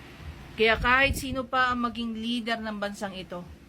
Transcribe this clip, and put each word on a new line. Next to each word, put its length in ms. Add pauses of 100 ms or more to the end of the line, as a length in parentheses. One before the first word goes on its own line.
(540)
Kaya 240
kahit 400
sino 320
pa 240
ang 160
maging 240
leader 480
ng 160
bansang 400
ito, 240 (280)